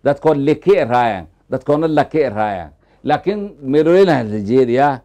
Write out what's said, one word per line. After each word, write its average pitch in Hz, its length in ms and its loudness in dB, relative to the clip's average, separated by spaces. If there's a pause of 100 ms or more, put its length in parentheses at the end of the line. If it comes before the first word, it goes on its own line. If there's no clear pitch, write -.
Dadkood 143 340 0
liki 147 380 0 (100)
raayaan, 113 420 -2 (240)
dadkoodna 147 360 -2
laki 151 420 -2
raayaan. 101 420 -6 (320)
Laakiin 185 580 -4
meeloleyna 156 640 2
la 107 160 -6
jeediyaa. 127 640 0